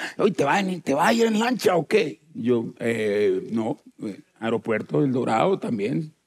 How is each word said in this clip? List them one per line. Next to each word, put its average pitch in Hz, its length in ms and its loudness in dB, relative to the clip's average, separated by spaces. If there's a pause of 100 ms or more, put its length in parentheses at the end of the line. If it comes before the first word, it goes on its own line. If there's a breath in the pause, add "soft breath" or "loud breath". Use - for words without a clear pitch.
(160 loud breath)
"Oye, 208 160 2
¿te - 120 -2
va 143 100 2
a 196 80 2
venir, 185 200 -4
te 135 120 0
va 160 140 2
a 226 40 4
ir 226 140 4
en 220 120 0
lancha 220 380 2
o 156 100 0
qué?". 185 340 0 (140)
Yo, 117 460 0
"Eh, 104 720 0
no, 110 260 -2 (240)
eh, 104 200 -10 (180)
aeropuerto 113 640 -2
del 135 100 2
Dorado 123 480 0
también 135 540 -4 (120)